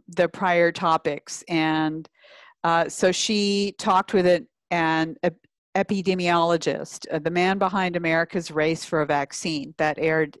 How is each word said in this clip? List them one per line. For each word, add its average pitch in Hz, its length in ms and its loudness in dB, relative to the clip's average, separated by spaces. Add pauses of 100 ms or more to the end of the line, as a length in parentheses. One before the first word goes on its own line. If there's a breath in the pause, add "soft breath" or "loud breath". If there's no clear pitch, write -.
the 175 220 0
prior 175 420 2
topics. 160 800 -2
And, 156 600 0 (540 loud breath)
uh, 165 260 2
so 185 220 2
she 202 640 -2
talked 190 380 0
with 185 100 4
it, 175 220 4 (240)
an 160 540 0
ep-, 175 100 0 (400)
epidemiologist, 175 1400 0
uh, 160 80 -2
The 156 140 -4
Man 180 260 0
Behind 185 380 0
America's 165 560 -2
Race 156 320 0
for 160 180 0
a 147 40 -4
Vaccine, 147 720 -4
that 156 200 0
aired 160 420 -2